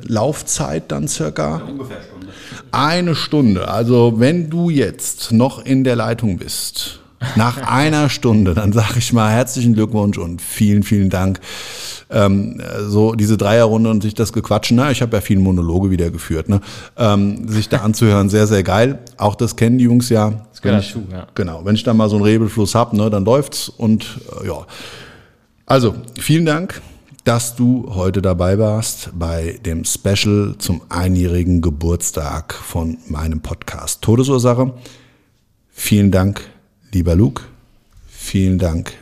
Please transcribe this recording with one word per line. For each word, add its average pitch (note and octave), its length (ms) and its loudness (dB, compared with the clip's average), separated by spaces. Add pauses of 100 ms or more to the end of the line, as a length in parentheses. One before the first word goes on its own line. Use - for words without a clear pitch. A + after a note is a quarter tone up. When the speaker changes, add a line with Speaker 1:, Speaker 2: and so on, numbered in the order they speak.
Speaker 1:
Laufzeit C#3+ 840 -4
dann D3+ 160 -4
circa? D#3 600 -6
Speaker 2:
Ungefähr C3+ 300 -12
eine - 80 -20
Stunde. F#2+ 220 -20 (440)
Speaker 1:
Eine E3 440 0
Stunde. G#2 520 0
Also, A#2 500 4
wenn D#3 340 2
du E3+ 180 0
jetzt A#2+ 600 -2
noch A#2+ 340 2
in C3 180 2
der B2+ 120 2
Leitung A2+ 420 -2
bist, - 600 -10 (360)
nach B2 220 2
<laughs> B2+ 100 -8
einer D3 420 2
Stunde, G#2+ 440 2
dann G#2 200 0
sag A2 220 2
ich A#2 160 -2
mal A2 200 4
herzlichen A#2+ 420 2
Glückwunsch G#2+ 460 0
und E2+ 200 -8
vielen, G#2 440 2
vielen G2 260 2
Dank. F#2+ 300 0 (720)
Ähm, G2 500 2 (260)
so A2 280 2
diese G#2+ 200 2
Dreierrunde A2 540 4
und G#2 140 2
sich G#2+ 100 -2
das A2 200 -2
Gequatschen, - 440 0
na, C#3+ 140 2
ich B2 100 -2
hab A#2 120 -2
ja G2+ 80 0
viele G2 180 2
Monologe F#2 500 2
wieder E2+ 220 0
geführt, D#2+ 360 -6
ne? G2+ 140 2 (340)
Ähm, G#2 520 0
sich G#2+ 220 -2
da A2 100 0
anzuhören, G#2 500 4
sehr, G#2+ 160 4
sehr G#2 160 2
geil. A2 380 2 (180)
Auch G#2 160 0
das - 220 -2
kennen A#2+ 240 2
die B2 60 4
Jungs A#2+ 240 4
ja. G#2+ 420 0
Speaker 3:
Das - 100 -20
gehört G2+ 160 2
Speaker 1:
Wenn G2 100 0
ich, - 60 -12
Speaker 3:
dazu, G#2 180 -10
ja. F2+ 220 -14
Speaker 1:
genau, F2 320 -6
wenn G#2 80 0
ich G#2+ 80 0
dann A2+ 160 2
mal G#2+ 100 4
so G#2 100 0
einen G2+ 80 2
Rebelfluss A2 500 2
hab, A#2 180 0
ne, G#2+ 160 2
dann G2 160 0
läuft's C3+ 420 0
und, - 520 -2 (240)
äh, G2 40 -8
ja. D#2+ 200 -8 (1000)
Also, B2+ 280 2 (240)
vielen D#3+ 260 2
Dank, D#3+ 340 -2 (440)
dass A#2+ 320 0
du B2 400 2
heute F#2+ 260 0
dabei F#2 380 2
warst A2 560 -2
bei E2 500 -6
dem E2 180 -4
Special G#2 760 0
zum F2 300 -4
einjährigen F2+ 720 0
Geburtstag D#2+ 920 -4
von E2 540 -8
meinem D#2 340 -4
Podcast - 600 -10
Todesursache. B2+ 720 2 (960)
Vielen G2+ 400 2
Dank, F#2+ 300 0 (500)
lieber F2 240 0
Luke. A#2+ 260 2 (640)
Vielen F#2+ 520 0
Dank, E2+ 320 -2 (100)